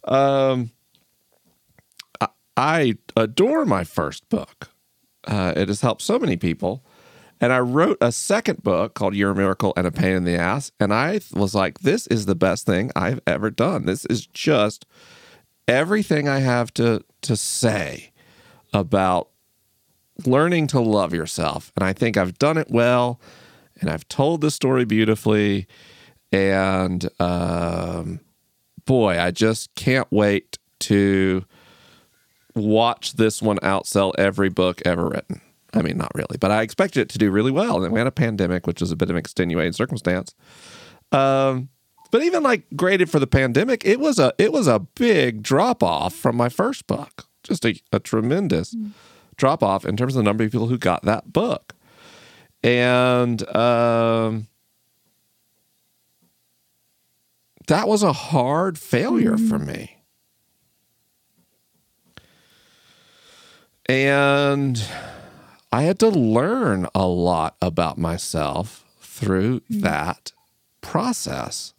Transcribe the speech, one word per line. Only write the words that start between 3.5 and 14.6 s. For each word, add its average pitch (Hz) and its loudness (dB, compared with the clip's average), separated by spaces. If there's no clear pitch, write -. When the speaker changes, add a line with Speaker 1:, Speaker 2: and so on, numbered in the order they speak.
Speaker 1:
my 98 0
first - -6
book. - -6
Uh, 95 -2
it 92 0
has 98 -4
helped 120 0
so - -2
many 87 -2
people. 90 -4
And 123 2
I 127 4
wrote 139 2
a 120 2
second - -2
book 92 0
called 98 -2
You're 98 0
a 95 -2
Miracle 95 0
and 90 -2
a 87 0
Pain 92 0
in 90 -2
the 87 0
Ass. 98 -4
And 101 0
I 151 0
th-, - -16
was 95 0
like, 95 0
"This 160 0
is 107 0
the 95 0
best 92 0
thing 101 0
I've 98 -2
ever 101 -2
done. 135 -2
This 92 -4
is - -4
just 110 -2